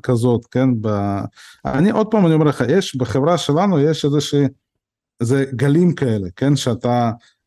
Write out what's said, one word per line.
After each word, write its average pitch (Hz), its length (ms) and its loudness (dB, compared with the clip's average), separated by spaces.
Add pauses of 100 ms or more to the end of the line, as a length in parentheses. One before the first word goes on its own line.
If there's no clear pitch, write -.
כזאת, 120 480 0
כן, 127 300 0
ב-, 101 400 -4 (440)
אני, 143 260 0
עוד 220 200 0
פעם 208 140 2
אני 160 80 4
אומר 156 120 4
לך, 135 240 0
יש, 185 260 0
בחברה 139 420 0
שלנו 165 420 0
יש 151 260 0
איזושהי, 143 400 0 (760)
זה 135 240 0 (100)
גלים 147 380 2
כאלה, 107 420 -2
כן, 143 200 0
שאתה, 120 560 -2 (360)